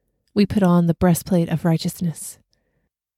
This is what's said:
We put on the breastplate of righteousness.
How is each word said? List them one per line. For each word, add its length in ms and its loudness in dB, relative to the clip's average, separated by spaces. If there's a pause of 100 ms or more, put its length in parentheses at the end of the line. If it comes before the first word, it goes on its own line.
(360)
We 100 2
put 180 0
on 220 4
the 80 2
breastplate 560 0
of 160 -4
righteousness. 720 -4 (800)